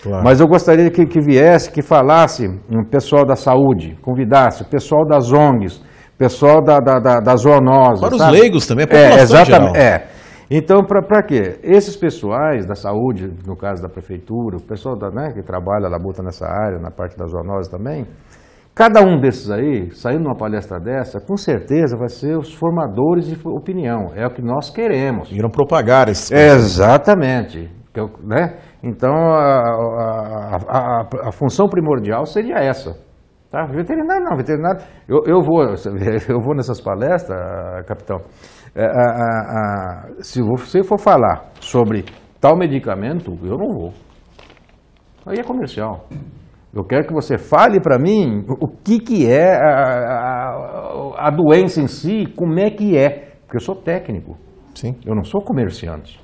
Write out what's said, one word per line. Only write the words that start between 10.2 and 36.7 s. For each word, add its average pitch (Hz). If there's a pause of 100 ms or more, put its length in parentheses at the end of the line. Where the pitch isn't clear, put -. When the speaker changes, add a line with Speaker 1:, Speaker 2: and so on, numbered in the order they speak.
Speaker 2:
Então, 185
pra, 196
pra 202
quê? 104
Esses 190
pessoais 131
da 101
saúde, 101 (140)
no 92
caso 98
da 90
prefeitura, 95
o 85
pessoal 120
da, 101
né, 127
que 104
trabalha, 92
labuta 90
nessa 90
área, 95
na 82
parte 90
da 87
zoonose 87
também, 123 (720)
cada 220
um 185
desses 123
aí, 107
saindo 147
numa 127
palestra 104
dessa, 120
com 196
certeza 135
vai 117
ser 151
os 151
formadores 160
de 165 (100)
opinião. 120
É 110
o 123
que 123
nós 127
queremos. 135
Speaker 1:
Irão 107
propagar 131
esse -
Speaker 2:
Exatamente. 127 (200)
Que 113
eu, 104 (120)
né? 156 (260)
Então, 127
a, 156
a, 113 (120)
a, 123
a, 120
a -
função 175
primordial 147
seria 233
essa. 135 (560)
Tá? 156
Veterinário 311
não, 339
veterinário... 156 (260)
Eu, 143
eu 170
vou, 156
<laughs> 101
eu 120
vou 135
nessas 127